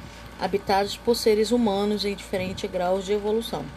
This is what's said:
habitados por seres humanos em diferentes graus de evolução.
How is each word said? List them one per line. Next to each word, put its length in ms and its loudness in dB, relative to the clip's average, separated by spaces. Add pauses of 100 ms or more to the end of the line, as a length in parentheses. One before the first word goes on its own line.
(400)
habitados 560 0
por 200 2
seres 360 4
humanos 540 2
em 100 -2
diferentes 540 -4
graus 360 0
de 60 0
evolução. 540 -2 (120)